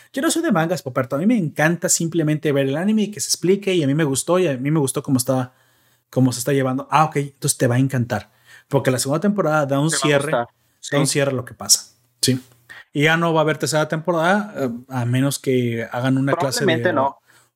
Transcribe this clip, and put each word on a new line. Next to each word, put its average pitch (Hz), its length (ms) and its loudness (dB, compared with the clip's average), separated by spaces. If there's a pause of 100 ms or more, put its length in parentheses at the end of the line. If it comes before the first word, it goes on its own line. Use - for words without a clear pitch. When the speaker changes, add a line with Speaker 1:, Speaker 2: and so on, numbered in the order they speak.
(120)
Speaker 1:
Yo 269 100 -4
no 320 80 0
soy 330 120 0
de 330 100 0
mangas, 165 300 0
Poperto, 127 340 -4
a - 40 -4
mí 175 60 -2
me 240 120 4
encanta 165 500 0
simplemente 160 640 0
ver 139 160 2
el 139 80 -2
anime 208 280 0
y 202 80 -4
que - 100 -14
se - 80 -6
explique, 196 440 0
y 175 100 2
a 135 40 2
mí 139 80 2
me 165 80 2
gustó, 147 360 0
y 180 80 2
a 139 100 -2
mí 135 140 -4
me 160 80 2
gustó 139 220 -2
cómo 135 160 0
está, 127 360 -2 (560)
cómo 127 240 2
se 127 60 -8
está - 120 -2
llevando". 135 400 -2
Ah, 151 140 4
ok, 151 120 -6
entonces 143 400 -4
te 135 100 2
va 120 80 2
a 127 40 2
encantar, 120 520 -2 (360)
porque 139 240 2
la 123 80 0
segunda 147 220 -2
temporada 160 440 0
da 139 140 0
un 156 100 2
Speaker 2:
Te 156 60 -2
va - 40 -2
a - 20 -2
Speaker 1:
cierre, 143 300 2
Speaker 2:
gustar. 127 160 0 (440)
Speaker 1:
da 143 80 2
un 151 80 2
Speaker 2:
Sí. - 60 -4
Speaker 1:
cierre 139 180 0
a 131 40 -4
lo 123 100 -6
que - 80 -18
pasa, - 400 -2 (280)
¿sí? 127 200 0 (500)
Y 143 120 0
ya 160 120 4
no 170 180 0
va 160 60 4
a 151 40 4
haber 151 140 0
tercera 151 300 0
temporada, 170 680 0
eh, 135 120 -2 (200)
a 127 160 -4
menos 131 340 0
que 120 500 0
hagan 127 280 0
una 139 160 0
clase 135 280 -2
de - 40 0
Speaker 2:
Probablemente 165 280 0
no. 135 240 -2 (380)